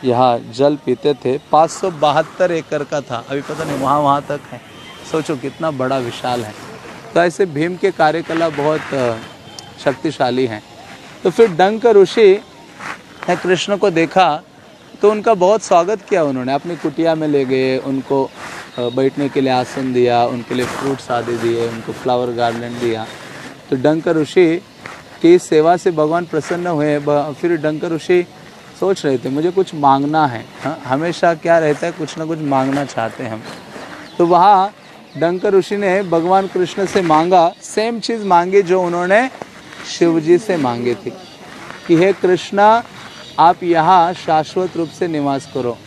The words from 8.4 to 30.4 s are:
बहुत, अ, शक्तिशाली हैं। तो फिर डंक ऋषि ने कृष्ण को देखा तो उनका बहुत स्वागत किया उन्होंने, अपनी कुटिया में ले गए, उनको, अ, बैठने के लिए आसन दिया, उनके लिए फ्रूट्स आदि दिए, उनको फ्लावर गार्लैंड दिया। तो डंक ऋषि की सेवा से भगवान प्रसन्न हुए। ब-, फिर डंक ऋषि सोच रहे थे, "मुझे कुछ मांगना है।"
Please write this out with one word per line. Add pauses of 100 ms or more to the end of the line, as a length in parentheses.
बहुत,
अ, (680)
शक्तिशाली
हैं। (600)
तो
फिर
डंक
ऋषि (880)
ने
कृष्ण
को
देखा (600)
तो
उनका
बहुत
स्वागत
किया
उन्होंने,
अपनी
कुटिया
में
ले
गए,
उनको,
अ, (520)
बैठने
के
लिए
आसन
दिया,
उनके
लिए
फ्रूट्स
आदि
दिए,
उनको
फ्लावर
गार्लैंड
दिया। (640)
तो
डंक
ऋषि (600)
की
सेवा
से
भगवान
प्रसन्न
हुए।
ब-,
फिर
डंक
ऋषि (520)
सोच
रहे
थे,
"मुझे
कुछ
मांगना
है।" (180)